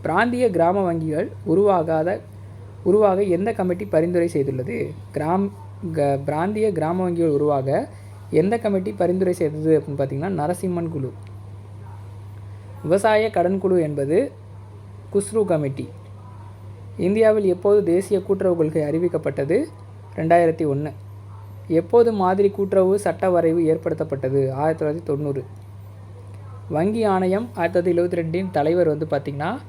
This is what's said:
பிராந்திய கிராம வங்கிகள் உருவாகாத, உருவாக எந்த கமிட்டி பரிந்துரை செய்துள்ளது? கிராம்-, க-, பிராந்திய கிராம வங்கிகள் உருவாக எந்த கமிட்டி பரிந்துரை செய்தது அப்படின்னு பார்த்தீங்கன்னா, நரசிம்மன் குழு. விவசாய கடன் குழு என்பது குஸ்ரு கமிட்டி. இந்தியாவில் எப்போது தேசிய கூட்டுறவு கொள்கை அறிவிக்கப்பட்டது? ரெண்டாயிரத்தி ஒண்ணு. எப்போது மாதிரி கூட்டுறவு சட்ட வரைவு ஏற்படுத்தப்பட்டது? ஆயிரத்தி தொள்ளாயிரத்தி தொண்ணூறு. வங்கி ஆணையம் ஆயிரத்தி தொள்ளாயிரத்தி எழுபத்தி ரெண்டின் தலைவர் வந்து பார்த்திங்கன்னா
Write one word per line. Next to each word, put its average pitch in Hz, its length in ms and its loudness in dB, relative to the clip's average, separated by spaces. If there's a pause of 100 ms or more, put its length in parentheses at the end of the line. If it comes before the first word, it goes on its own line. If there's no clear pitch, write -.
பிராந்திய 233 480 2
கிராம 175 440 2
வங்கிகள் 160 340 -2 (180)
உருவாகாத, 175 720 2 (640)
உருவாக 196 380 4
எந்த 196 320 0
கமிட்டி 185 320 -2
பரிந்துரை 170 480 2
செய்துள்ளது? 147 600 -2 (200)
கிராம்-, 180 360 0 (420)
க-, 143 340 2
பிராந்திய 196 460 0
கிராம 175 380 0
வங்கிகள் 170 200 2
உருவாக 143 600 2 (420)
எந்த 190 280 4
கமிட்டி 202 320 0
பரிந்துரை 185 420 2
செய்தது 156 460 2
அப்படின்னு 147 200 -4
பார்த்தீங்கன்னா, 139 300 -2
நரசிம்மன் 170 600 -2
குழு. 135 240 -6 (1700)
விவசாய 214 460 4
கடன் 185 300 2
குழு 185 220 2
என்பது 147 500 0 (840)
குஸ்ரு 202 320 0
கமிட்டி. 143 440 -2 (1080)
இந்தியாவில் 214 460 4
எப்போது 196 400 4
தேசிய 185 380 2
கூட்டுறவு 190 340 2
கொள்கை 160 260 2
அறிவிக்கப்பட்டது? 160 840 0 (520)
ரெண்டாயிரத்தி 165 500 4
ஒண்ணு. 143 260 -2 (760)
எப்போது 226 460 4
மாதிரி 196 360 4
கூட்டுறவு 196 500 2
சட்ட 190 300 0
வரைவு 170 320 4
ஏற்படுத்தப்பட்டது? 143 880 0
ஆயிரத்தி 156 340 0
தொள்ளாயிரத்தி 156 180 -2
தொண்ணூறு. 143 400 -2 (1300)
வங்கி 202 340 0
ஆணையம் 196 520 2
ஆயிரத்தி 180 360 0
தொள்ளாயிரத்தி 170 40 2
எழுபத்தி 170 300 0
ரெண்டின் 180 260 -2
தலைவர் 165 360 2
வந்து 151 180 0
பார்த்திங்கன்னா 143 520 -4 (100)